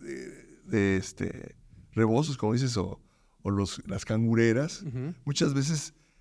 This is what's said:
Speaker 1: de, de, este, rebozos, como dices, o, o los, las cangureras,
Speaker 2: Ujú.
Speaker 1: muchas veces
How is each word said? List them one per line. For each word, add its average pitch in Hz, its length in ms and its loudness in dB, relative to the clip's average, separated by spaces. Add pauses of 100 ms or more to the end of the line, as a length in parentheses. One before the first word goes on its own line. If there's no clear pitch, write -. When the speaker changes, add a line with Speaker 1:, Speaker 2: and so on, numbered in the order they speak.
Speaker 1:
de, - 640 -14
de, 98 320 4
este, - 600 -6 (360)
rebozos, 117 440 2
como 110 180 0
dices, 123 220 0
o, 95 240 -4 (420)
o 101 80 -2
los, 101 360 -2
las 95 180 -6
cangureras, 113 800 2
Speaker 2:
Ujú. 131 320 -8 (100)
Speaker 1:
muchas 143 300 0
veces 143 400 -2 (260)